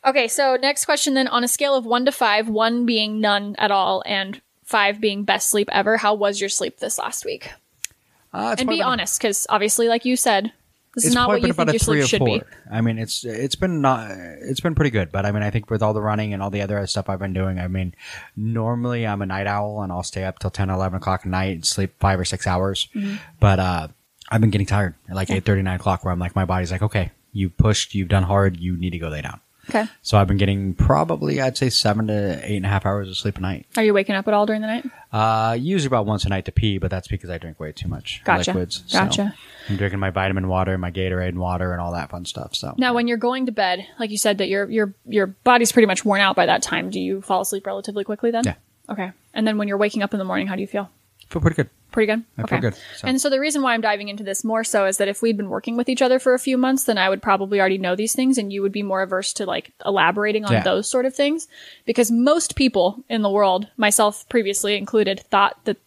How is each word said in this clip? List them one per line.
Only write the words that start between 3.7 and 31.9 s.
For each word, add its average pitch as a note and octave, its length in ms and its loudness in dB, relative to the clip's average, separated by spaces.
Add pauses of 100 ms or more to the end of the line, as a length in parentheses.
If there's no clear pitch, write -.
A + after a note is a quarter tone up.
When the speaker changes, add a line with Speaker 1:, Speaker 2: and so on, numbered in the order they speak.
Speaker 1:
all F#3+ 340 2
and G3 340 -4 (260)
five G#3 360 2
being G3+ 220 -2
best G3 260 0
sleep G#3 220 2
ever, G3+ 260 2
how A3 160 2
was G3+ 260 0
your G3+ 100 -2
sleep - 280 -4
this - 220 -6
last - 260 -6
week? - 240 -8 (800)
Speaker 2:
Uh, G#2+ 220 -4
it's B3 80 -4
Speaker 1:
And B3+ 80 -2
be E4 60 0
Speaker 2:
probably - 20 -2
been D4+ 100 0
Speaker 1:
honest, A#3 320 -2
'cause - 300 -2
obviously, G#3+ 380 2
like A#3 180 2
you B3+ 100 2
said, G#3+ 360 0 (440)
this A3+ 80 -2
is - 60 2
Speaker 2:
It's B3 60 4
Speaker 1:
not B3 120 4
Speaker 2:
probably G#3 140 2
Speaker 1:
what A#3+ 60 2
you A#3+ 60 2
Speaker 2:
been E3 100 0
about - 20 2
Speaker 1:
think D#3+ 40 2
Speaker 2:
a - 40 2
Speaker 1:
your A3+ 60 2
sleep D3+ 180 2
Speaker 2:
three C#3+ 60 4
or B2+ 40 2
Speaker 1:
should B2+ 180 2
be. G#2+ 140 2
Speaker 2:
four. - 80 -12 (240)
I A2 100 -2
mean, A2+ 180 2
it's, - 260 -6
it's A#2+ 300 -4
been F3+ 260 0
not, A#2+ 300 2
it's F#2 480 -10
been E3 160 -2
pretty C#3+ 160 2
good, F#2+ 200 -2
but G2 140 -2
I G#2 60 0
mean, G#2 120 -2
I - 60 -2
think A2 200 -4
with G#2+ 140 -2
all G#2+ 100 2
the G#2+ 80 -2
running G#2+ 320 -2
and G2 80 -6
all G2+ 80 -4
the G2+ 120 -4
other G2+ 260 -4
stuff - 220 -4
I've F#2+ 100 -4
been F#2+ 140 -6
doing, F#2+ 260 -2
I F2+ 80 -4
mean, F#2 260 -4 (420)
normally A#2 680 -2
I'm G2+ 160 -2
a G2 40 -4
night G2 220 -4
owl G#2 340 -4
and F#2+ 100 -4
I'll F2+ 120 -4
stay F#2 200 -6
up F#2 160 -6
till F#2+ 100 -2
ten, F#2+ 200 -2
eleven F#2+ 280 -2
o'clock F#2+ 240 -2
at - 60 -8
night F#2 280 -2
and E2 100 -10
sleep - 340 -2
five F#2+ 200 4
or F2+ 60 -2
six - 220 -4
hours. F#2+ 480 0
Speaker 1:
Mm-hmm. G3+ 200 -4 (240)
Speaker 2:
But, G2 200 6
uh, F2 280 -2 (440)
I've A2 100 4
been A2 100 6
getting G2+ 160 2
tired G2 260 2 (160)
at, F2+ 60 -8
like, F#2+ 140 -2
Speaker 1:
Yeah. F#2 80 0
Speaker 2:
eight F#2 80 -2
thirty, G2 180 4
nine F#2 160 0
o'clock, F#2 260 -2
where F#2 60 0
I'm F2 80 -2
like, F2 160 -4
"My F#2+ 100 4
body's F2+ 260 0
like, F#2 120 -2
'Okay, F#2+ 260 0 (240)
you G2 160 0
pushed, - 460 2
you've F#2 140 -2
done G2 140 4
hard, G2 340 2
you F2 200 -4
need F2 140 -2
to E2+ 80 -6
go D#2+ 100 -6
lay D2+ 140 -6
down.'" - 160 -10 (300)
Speaker 1:
Okay. A3 160 0 (180)
Speaker 2:
So - 160 2
I've G2 80 4
been G2+ 100 2
getting G2 380 0
probably, D3 680 2
I'd C3 160 0
say, B2+ 120 2
seven A2 380 0